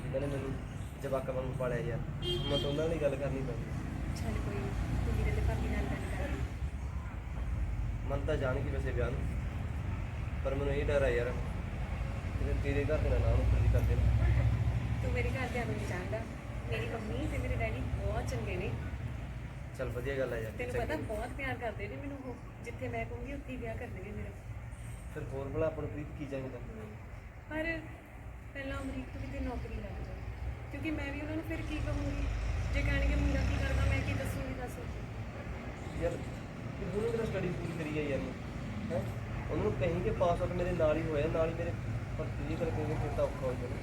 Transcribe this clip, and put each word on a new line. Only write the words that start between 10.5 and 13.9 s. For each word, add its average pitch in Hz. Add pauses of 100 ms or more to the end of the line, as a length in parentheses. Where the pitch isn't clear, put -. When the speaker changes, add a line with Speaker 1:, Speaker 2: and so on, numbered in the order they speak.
Speaker 1:
ਮੈਨੂੰ 143
ਇਹ 143
ਡਰ 143
ਆ 131
ਯਾਰ, 120 (1080)
ਕਿਤੇ 139 (100)
ਤੇਰੇ 143
ਘਰ 151
ਦੇ 147
ਨਾ, 160
ਨਾ -
ਨੁਕਰ -
ਦੀ -
ਕਰਦੇ -